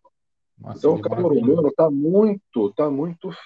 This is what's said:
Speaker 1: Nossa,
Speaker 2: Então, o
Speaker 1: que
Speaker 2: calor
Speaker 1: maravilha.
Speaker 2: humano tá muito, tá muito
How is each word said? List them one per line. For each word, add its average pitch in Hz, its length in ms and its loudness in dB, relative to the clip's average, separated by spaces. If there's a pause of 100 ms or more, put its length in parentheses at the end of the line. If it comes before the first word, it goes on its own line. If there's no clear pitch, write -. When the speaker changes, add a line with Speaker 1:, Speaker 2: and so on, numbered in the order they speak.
(580)
Speaker 1:
Nossa, 110 200 -16
Speaker 2:
Então, - 160 2
o - 20 -4
Speaker 1:
que - 120 -6
Speaker 2:
calor - 140 -4
Speaker 1:
maravilha. 135 300 2
Speaker 2:
humano 156 240 2
tá 160 140 2
muito, 156 840 0
tá 151 180 -2
muito 170 400 -6 (160)